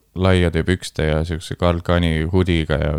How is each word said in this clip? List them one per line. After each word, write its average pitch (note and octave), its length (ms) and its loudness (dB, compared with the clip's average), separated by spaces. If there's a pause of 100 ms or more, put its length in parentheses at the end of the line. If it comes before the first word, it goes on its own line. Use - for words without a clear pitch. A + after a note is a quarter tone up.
(140)
laiade F2+ 500 2
pükste D#2+ 460 -2
ja D#2 180 0
siukse - 320 -8
Karl E2+ 240 0
Kani E2+ 480 0
hoodie'ga E2+ 480 0
ja D2+ 180 -2